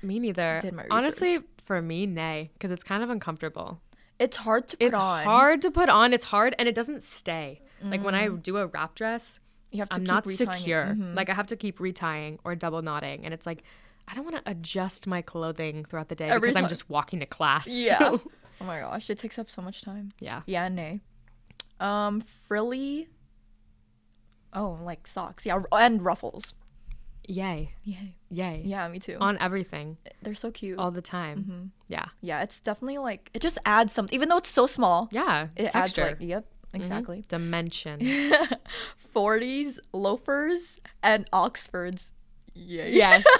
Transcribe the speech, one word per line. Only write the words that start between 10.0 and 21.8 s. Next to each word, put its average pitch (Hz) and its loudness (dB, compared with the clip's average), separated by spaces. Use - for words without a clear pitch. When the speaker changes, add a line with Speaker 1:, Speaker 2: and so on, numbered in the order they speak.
Speaker 2:
keep 185 -2
Speaker 1:
not 196 4
Speaker 2:
retying 190 -6
it. 190 -4
Speaker 1:
secure. 165 0
Speaker 2:
Mm-hmm. 196 -2
Speaker 1:
Like, 190 0
I 190 2
have 196 -2
to 233 -8
keep 208 -6
retying 156 -4
or 175 -6
double 165 -4
knotting, 147 -6
and 160 -8
it's 160 -10
like, 165 -8
I - -14
don't 277 -8
wanna 330 -8
adjust 185 -6
my 180 -2
clothing 160 -6
throughout 156 -8
the 165 -8
day 156 -6
Speaker 2:
Every 233 4
Speaker 1:
because 214 4
I'm 185 4
Speaker 2:
time. 165 2
Speaker 1:
just - -6
walking 147 -2
to 139 -6
class. 143 2
<laughs> 247 0
Speaker 2:
Yeah. 226 6
Oh 185 -10
my 160 -6
gosh, - -8
it 208 -4
takes - -10
up 220 -10
so - -14
much 185 -12
time. 202 -12
Speaker 1:
Yeah. 120 -10
Speaker 2:
Yeah, 180 -2
nay. 180 -6
Um, 208 0